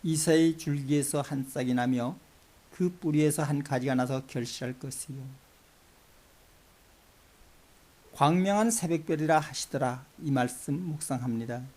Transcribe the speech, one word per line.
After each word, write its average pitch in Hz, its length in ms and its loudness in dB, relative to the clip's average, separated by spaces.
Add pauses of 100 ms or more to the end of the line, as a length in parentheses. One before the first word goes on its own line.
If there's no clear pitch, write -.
"이사의 160 560 4
줄기에서 143 640 0
한 139 220 -4
싹이 127 300 -2
나며 123 420 2 (560)
그 180 300 0
뿌리에서 151 400 2
한 143 220 0
가지가 131 320 0
나서 127 320 0
결실할 123 500 -6
것이요." 135 400 -10 (3000)
"광명한 185 560 4
새벽별이라 160 720 0
하시더라." 131 680 -4 (160)
이 156 80 -4
말씀 135 500 0
묵상합니다. 123 840 -4 (140)